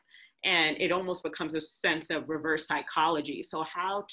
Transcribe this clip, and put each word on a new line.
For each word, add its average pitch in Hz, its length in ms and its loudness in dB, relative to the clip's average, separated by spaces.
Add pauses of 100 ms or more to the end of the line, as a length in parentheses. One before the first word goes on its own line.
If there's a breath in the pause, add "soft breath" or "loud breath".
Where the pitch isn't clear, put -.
(460 soft breath)
And 165 340 4
it 175 140 4
almost 180 300 0
becomes 156 300 -4
a 160 60 0
sense 160 520 -2
of 147 180 -4
reverse 156 360 0
psychology. 151 800 0
So 160 200 -4
how 190 500 -4